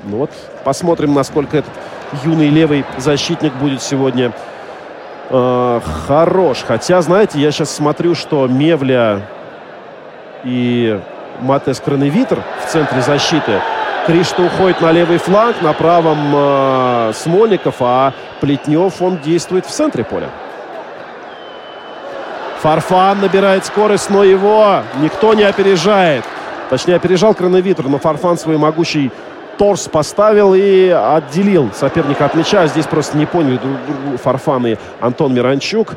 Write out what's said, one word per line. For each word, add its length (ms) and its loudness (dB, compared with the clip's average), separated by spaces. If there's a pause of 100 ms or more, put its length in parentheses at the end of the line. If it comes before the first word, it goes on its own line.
Ну 140 -6
вот, 120 -4 (340)
посмотрим, 500 0
насколько 440 0
этот 120 -4 (540)
юный 240 2
левый 360 2 (140)
защитник 560 -2
будет 280 -2
сегодня, 500 0 (960)
э, 500 2 (260)
хорош. 600 2
Хотя, 360 2
знаете, 380 2
я 100 2
щас 200 -4
смотрю, 440 0
что 320 0
Мевля 760 2 (1200)
и 560 0 (400)
Матес 400 0
Краневитер 580 0 (260)
в 60 -8
центре 320 0
защиты. 580 0 (460)
Кришта 380 2
уходит 360 0
на 120 4
левый 260 2
фланг, 420 2
на 120 0
правом, 460 2 (140)
э, 800 2
Смольников, 680 2
а 320 2 (280)
Плетнев, 640 0
он 160 0
действует 480 -2
в 40 -12
центре 340 -2
поля. 240 -6 (2250)
Фарфан 580 2
набирает 460 2
скорость, 420 0
но 140 4
его 600 6 (200)
никто 320 2
не 80 4
опережает. 800 2 (460)
Точнее, 240 2
опережал 400 4
Краневитер, 540 0
но 100 0
Фарфан 400 0
свой 180 -2
могучий 540 0 (480)
торс 300 2
поставил 680 4
и 340 4
отделил 840 2
соперника 520 0
от 80 -2
мяча. 340 2
Здесь 180 -2
просто 320 -2
не 80 2
поняли 300 0
друг 160 -4 (140)
друга 320 -6
Фарфан 480 -2
и 100 0 (240)
Антон 340 0
Миранчук. 640 0